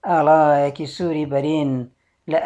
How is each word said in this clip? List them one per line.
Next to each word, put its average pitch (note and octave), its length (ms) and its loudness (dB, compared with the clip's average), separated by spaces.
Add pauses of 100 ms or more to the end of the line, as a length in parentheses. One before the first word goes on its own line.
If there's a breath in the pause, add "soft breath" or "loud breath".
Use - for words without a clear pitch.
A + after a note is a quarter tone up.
ئاڵایەکی D3+ 800 2
سووری D#3 460 -4
بەرین C#3+ 400 -2 (560)
لە D#3 180 -2